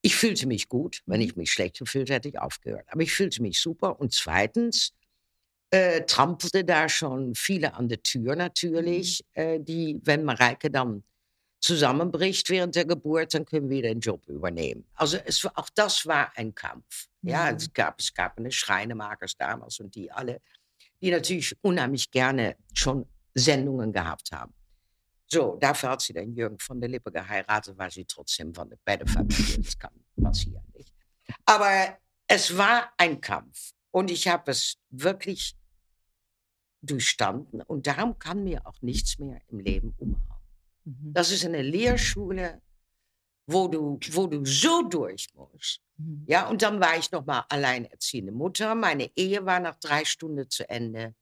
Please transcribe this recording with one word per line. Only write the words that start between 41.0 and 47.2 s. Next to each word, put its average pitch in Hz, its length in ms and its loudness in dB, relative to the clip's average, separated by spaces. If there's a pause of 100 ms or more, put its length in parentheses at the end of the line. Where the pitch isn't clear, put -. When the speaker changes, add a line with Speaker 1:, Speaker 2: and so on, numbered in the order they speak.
Speaker 1:
Das 175 160 2
ist 196 140 0
eine 165 180 -2
Lehrschule, 185 960 0 (880)
wo 180 220 4
du, 151 300 -2 (120)
wo 180 160 2
du 147 180 -2
so 320 380 4
durch 147 520 -4
musst. - 460 -10 (160)
Speaker 2:
Mhm. 151 300 -10
Speaker 1:
Ja, 170 220 4
und 226 140 2
dann 208 180 4
war 165 180 4
ich 165 120 -4
noch 156 140 -4